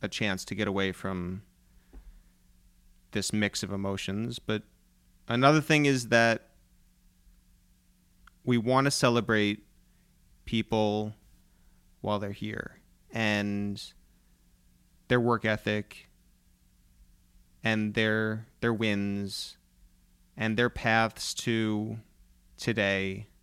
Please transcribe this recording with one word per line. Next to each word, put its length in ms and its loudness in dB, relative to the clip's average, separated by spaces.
a 60 -6
chance 380 -4
to 80 -8
get 140 -2
away 240 0
from 500 -6
this 200 -4
mix 300 0
of 100 -6
emotions. 680 -4
But 220 -4
another 320 6
thing 260 2
is 220 0
that 400 4
we 140 2
want 280 4
to 40 4
celebrate 760 2
people 720 0
while 180 -2
they're 140 -6
here 460 -10
and 720 -2
their 120 4
work 240 2
ethic 640 -2
and 300 0
their, 520 0
their 120 2
wins 840 -2
and 200 0
their 140 2
paths 640 0
to 640 -2
today, 680 -2